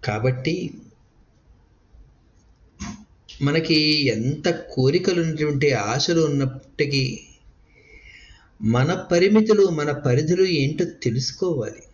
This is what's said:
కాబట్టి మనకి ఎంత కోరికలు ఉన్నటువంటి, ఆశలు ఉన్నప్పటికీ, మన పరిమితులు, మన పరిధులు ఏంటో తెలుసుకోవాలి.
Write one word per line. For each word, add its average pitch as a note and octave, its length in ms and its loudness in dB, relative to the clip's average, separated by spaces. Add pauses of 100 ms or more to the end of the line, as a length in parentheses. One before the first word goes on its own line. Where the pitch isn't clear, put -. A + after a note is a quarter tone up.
కాబట్టి B2+ 640 -2 (2750)
మనకి D3+ 640 2
ఎంత B2 420 -2
కోరికలు E3+ 760 0
ఉన్నటువంటి, D3 500 0
ఆశలు B2 480 0
ఉన్నప్పటికీ, C#3 1000 -2 (1400)
మన B2+ 500 0
పరిమితులు, G#3 540 4
మన D3+ 260 -2
పరిధులు D#3 500 0
ఏంటో D#3 420 0
తెలుసుకోవాలి. C3 1000 -4 (120)